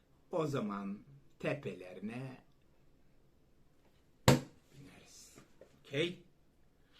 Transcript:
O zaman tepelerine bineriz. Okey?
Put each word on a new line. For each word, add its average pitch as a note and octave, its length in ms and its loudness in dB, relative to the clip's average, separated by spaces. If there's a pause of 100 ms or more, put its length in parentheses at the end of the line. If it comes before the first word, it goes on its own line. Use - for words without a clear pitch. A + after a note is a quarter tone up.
(300)
O D#3+ 160 2
zaman G#2 520 0 (400)
tepelerine A#2+ 1040 -6 (1800)
bineriz. - 1040 0 (460)
Okey? F3 440 -2 (760)